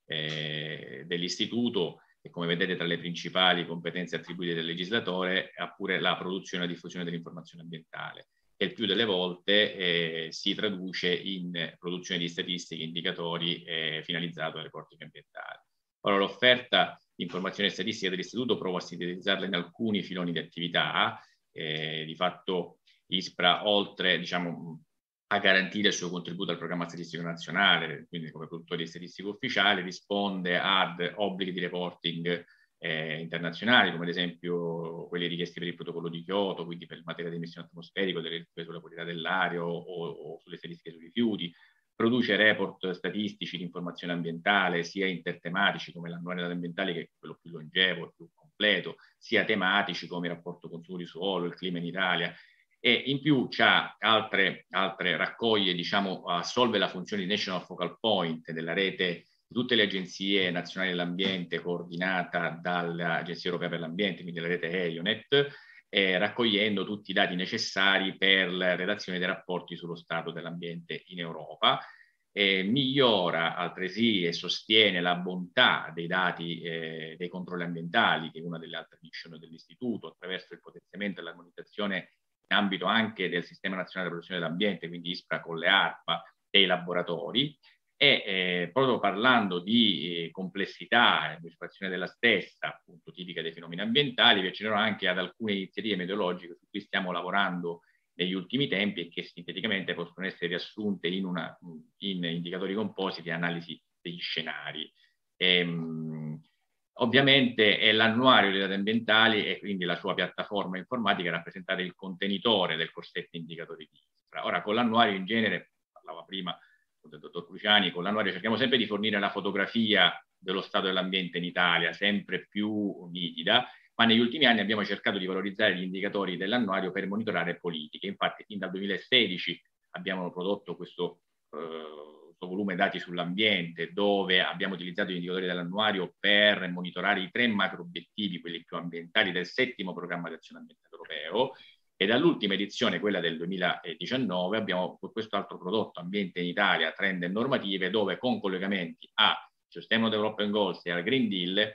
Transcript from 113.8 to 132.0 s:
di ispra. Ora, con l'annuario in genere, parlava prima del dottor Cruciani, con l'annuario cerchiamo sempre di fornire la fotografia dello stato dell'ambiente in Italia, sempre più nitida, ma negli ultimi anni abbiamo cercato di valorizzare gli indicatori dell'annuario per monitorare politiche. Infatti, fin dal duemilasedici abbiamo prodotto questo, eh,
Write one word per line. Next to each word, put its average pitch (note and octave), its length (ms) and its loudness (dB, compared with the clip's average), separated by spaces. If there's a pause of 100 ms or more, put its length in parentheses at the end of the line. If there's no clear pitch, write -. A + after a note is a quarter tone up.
di - 80 -20 (160)
ispra. - 300 -12
Ora, F#2+ 180 -2
con G#2 140 0
l'annuario A2+ 400 4
in F#2+ 80 -6
genere, G#2 480 0 (180)
parlava E2 320 -16
prima F2+ 340 -8 (460)
del D2+ 160 -20
dottor D#2 260 -12
Cruciani, G2 460 4
con F2 140 -4
l'annuario G#2 260 0
cerchiamo G2+ 260 0
sempre B2+ 220 2
di A2 80 0
fornire G#2 320 0
la G2 100 2
fotografia G2 880 2 (220)
dello F#2+ 220 -4
stato F#2+ 260 0
dell'ambiente F#2 520 0
in F2 60 -2
Italia, E2+ 480 2
sempre G2 540 0
più G#2 640 -2
nitida, F2 580 0 (280)
ma A#2 100 6
negli A2+ 120 8
ultimi A#2+ 280 4
anni A2+ 140 6
abbiamo G2+ 240 2
cercato G2+ 340 -2
di F#2 80 -4
valorizzare F#2+ 500 2
gli F2+ 60 -4
indicatori F#2 540 -2
dell'annuario F#2+ 540 0
per F#2+ 160 -2
monitorare F#2 540 -2
politiche. D#2+ 480 -8
Infatti, F2+ 360 -2
fin G#2 140 -10
dal F#2 120 -6
duemilasedici F#2+ 920 0 (280)
abbiamo F#2 420 -6
prodotto F2+ 420 -4
questo, F2 460 -8 (320)
eh, D2+ 720 -12